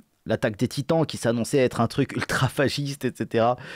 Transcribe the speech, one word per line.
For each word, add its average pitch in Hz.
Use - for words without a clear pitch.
l'attaque 110
des 127
Titans, 160
qui -
s'annonçait 120
être 123
un 117
truc 135
ultra -
fasciste, 139
et 123
cetera, 113